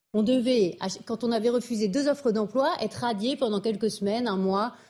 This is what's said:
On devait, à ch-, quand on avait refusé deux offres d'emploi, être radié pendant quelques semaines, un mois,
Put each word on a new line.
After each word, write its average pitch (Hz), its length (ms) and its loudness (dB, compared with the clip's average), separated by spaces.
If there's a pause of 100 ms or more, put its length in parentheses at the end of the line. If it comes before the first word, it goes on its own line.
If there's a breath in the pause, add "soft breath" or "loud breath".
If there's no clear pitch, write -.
(140)
On 214 100 2
devait, 240 560 2
à 190 80 -4
ch-, - 180 -10
quand 226 160 -6
on 240 80 0
avait 233 200 2
refusé 233 360 0
deux 269 220 0
offres 277 240 2
d'emploi, 220 480 0
être 208 140 -4
radié 240 420 -2
pendant 214 240 0
quelques 214 280 -2
semaines, 208 380 -2
un 202 100 0
mois, 196 360 0 (180 loud breath)